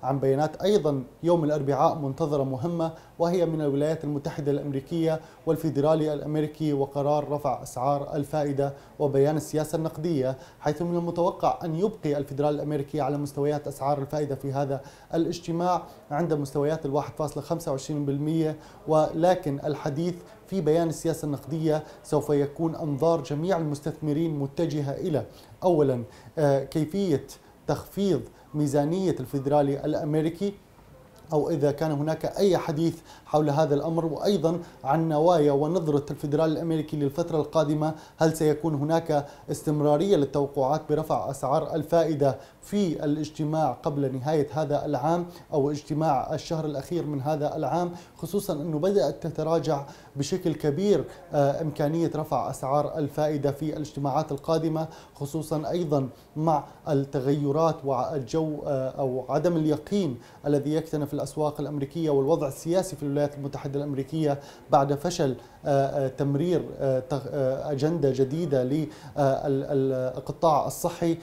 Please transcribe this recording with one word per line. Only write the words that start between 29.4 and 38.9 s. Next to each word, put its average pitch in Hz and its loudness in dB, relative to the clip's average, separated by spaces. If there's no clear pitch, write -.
الأمريكي، 160 -2
أو 151 2
إذا 147 2
كان 156 -2
هناك 156 -2
أي 185 4
حديث 165 0
حول 151 2
هذا 147 4
الأمر، 160 0
وأيضًا 165 2
عن 160 2
نوايا 151 6
ونظرة 151 2
الفيدرالي 151 0
الأمريكي 156 -2
للفترة 151 0
القادمة. 151 0
هل 160 4
سيكون 156 2
هناك 151 0